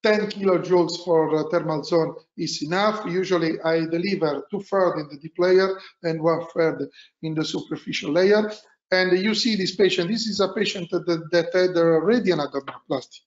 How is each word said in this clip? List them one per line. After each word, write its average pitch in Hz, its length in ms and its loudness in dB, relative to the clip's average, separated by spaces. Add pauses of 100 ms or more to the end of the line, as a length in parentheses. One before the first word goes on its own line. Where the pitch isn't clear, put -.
ten 214 260 2
kilojoules 180 760 0
for, 160 320 2
uh, 156 140 -2
thermal 156 340 -2
zone 165 320 0 (220)
is - 260 -6
enough. 202 420 0
Usually 175 540 0
I 165 260 0
deliver 165 640 -2
two-thirds 190 520 0
in 147 80 -12
the 147 80 -16
deep - 200 -16
layer 190 400 4 (260)
and 160 180 -2
one-third 160 680 0 (360)
in 160 100 -6
the 156 100 0
superficial - 680 -6
layer. 208 360 4 (420)
And 185 280 2
you 214 160 0
see 220 220 0
this 185 180 -2
patient, 185 340 2
this 226 180 -2
is 202 120 -4
a 190 140 0
patient 196 380 -4
that, 170 420 -4
that 170 200 0
had 180 220 2
already 170 560 4
an 156 80 2
abdominoplasty - 880 -8